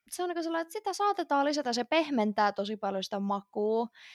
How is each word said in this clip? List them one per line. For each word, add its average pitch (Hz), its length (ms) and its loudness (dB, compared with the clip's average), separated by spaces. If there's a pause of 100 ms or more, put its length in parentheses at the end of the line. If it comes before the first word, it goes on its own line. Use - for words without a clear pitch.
se - 140 -6
on 359 60 -2
niinku 339 140 -4
sellainen, 330 240 -2
että 330 60 -18
sitä 415 200 -4
saatetaan 330 520 2
lisätä, 285 280 0
se 240 100 0
pehmentää 226 680 2
tosi 202 260 -4
paljon 196 260 -4
sitä 202 160 -6
makua. 208 680 0 (280)